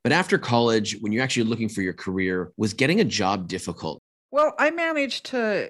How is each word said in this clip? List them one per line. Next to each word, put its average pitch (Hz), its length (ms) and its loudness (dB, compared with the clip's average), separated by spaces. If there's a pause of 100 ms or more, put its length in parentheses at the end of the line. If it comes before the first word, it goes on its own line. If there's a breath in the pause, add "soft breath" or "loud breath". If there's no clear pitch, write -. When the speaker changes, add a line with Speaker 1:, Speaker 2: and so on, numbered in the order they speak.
Speaker 1:
But 123 100 4
after 175 260 2
college, 113 600 2
when 107 120 -4
you're 113 120 0
actually 127 200 0
looking 113 260 -2
for 98 140 -4
your 90 100 -2
career, 92 640 -2
was 110 160 0
getting 156 260 2
a 220 40 4
job 98 440 0
difficult? 82 520 -6 (320)
Speaker 2:
Well, 294 260 2
I 294 140 2
managed 320 560 -2
to 214 420 -2